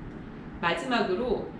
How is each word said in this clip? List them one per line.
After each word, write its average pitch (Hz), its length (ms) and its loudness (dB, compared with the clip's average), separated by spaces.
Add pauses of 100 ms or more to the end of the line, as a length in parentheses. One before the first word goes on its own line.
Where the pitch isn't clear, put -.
(600)
마지막으로 202 880 2 (100)